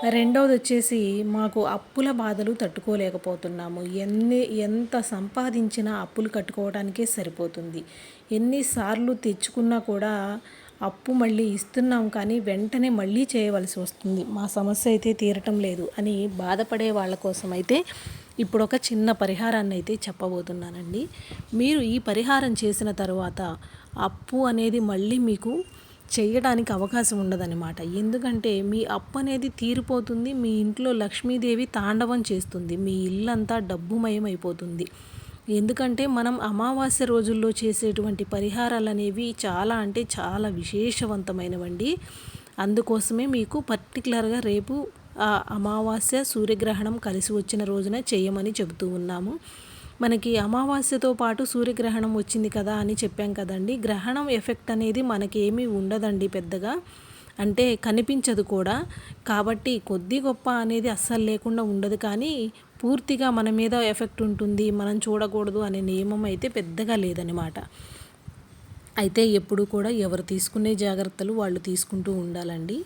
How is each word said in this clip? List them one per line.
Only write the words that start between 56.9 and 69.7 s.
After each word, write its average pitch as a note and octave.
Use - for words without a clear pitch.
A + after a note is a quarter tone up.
అంటే G#3
కనిపించదు A#3
కూడా. F#3+
కాబట్టి A3
కొద్ది F#3+
గొప్ప C4
అనేది A3+
అస్సలు A3+
లేకుండా A3+
ఉండదు, G#3
కానీ A3+
పూర్తిగా C4
మన A3
మీద A3
ఎఫెక్ట్ A3
ఉంటుంది, G#3
మనం G#3
చూడకూడదు G#3
అనే F#3+
నియమం G3
అయితే G3
పెద్దగా G#3+
లేదనమాట. E3+
అయితే G#3+
ఎప్పుడు G3+
కూడా G3+